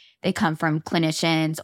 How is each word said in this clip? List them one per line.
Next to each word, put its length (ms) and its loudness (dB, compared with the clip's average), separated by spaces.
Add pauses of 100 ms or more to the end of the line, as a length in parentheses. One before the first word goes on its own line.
(240)
they 100 0
come 220 0
from 260 0
clinicians 840 0